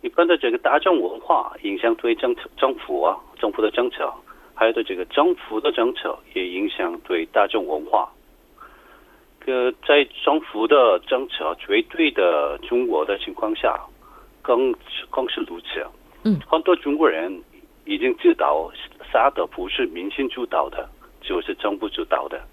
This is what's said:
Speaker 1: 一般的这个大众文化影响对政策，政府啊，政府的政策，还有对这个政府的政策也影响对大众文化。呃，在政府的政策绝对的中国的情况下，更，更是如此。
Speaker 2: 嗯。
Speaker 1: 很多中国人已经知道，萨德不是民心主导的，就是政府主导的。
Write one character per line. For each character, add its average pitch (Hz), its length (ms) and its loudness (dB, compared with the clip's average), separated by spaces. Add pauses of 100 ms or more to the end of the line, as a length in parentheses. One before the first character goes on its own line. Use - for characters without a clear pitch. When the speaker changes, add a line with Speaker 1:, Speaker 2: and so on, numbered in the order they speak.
Speaker 1:
一 - 60 -6
般 170 180 2
的 170 100 4
这 127 140 0
个 120 80 -2
大 131 220 2
众 180 200 2
文 - 200 -4
化 - 320 0 (100)
影 101 160 -6
响 117 160 0
对 117 220 -2
政 127 180 -2
策， - 220 -16
政 131 180 0
府 76 300 -4
啊， 95 120 2 (220)
政 107 140 -2
府 110 100 -2
的 107 80 2
政 123 220 0
策， - 200 -6 (400)
还 - 140 2
有 113 60 4
对 113 100 0
这 95 140 -6
个 90 80 -6
政 160 320 2
府 110 240 -6
的 117 100 0
政 123 240 0
策 - 240 -6 (160)
也 92 100 -2
影 92 240 -4
响 85 380 -6
对 85 200 -2
大 104 200 2
众 87 220 -2
文 78 160 -4
化。 - 260 -2 (1400)
呃， 127 240 0 (160)
在 147 160 6 (220)
政 151 160 2
府 110 260 -4
的 117 340 8
政 127 280 -2
策 80 320 -4
绝 104 220 2
对 160 300 0
的 76 440 2 (100)
中 123 200 0
国 78 180 2
的 98 140 -2
情 - 160 -10
况 110 200 -4
下， - 240 2 (640)
更， 127 340 4 (360)
更 - 180 -2
是 - 140 -4
如 85 180 -10
此。 - 260 -8 (360)
Speaker 2:
嗯。 202 260 2
Speaker 1:
很 160 140 2
多 180 120 6
中 147 220 -2
国 156 100 4
人 82 240 2 (540)
已 - 140 -4
经 - 180 0
知 339 200 6
道， - 360 0 (400)
萨 123 160 4
德 90 180 -2
不 90 220 -10
是 - 200 -2
民 90 220 -6
心 135 200 -4
主 123 160 -6
导 76 240 0
的， - 180 -10 (320)
就 90 220 -4
是 98 140 -6
政 101 220 -4
府 110 120 -6
主 - 160 -6
导 - 200 -2
的。 - 140 -10 (120)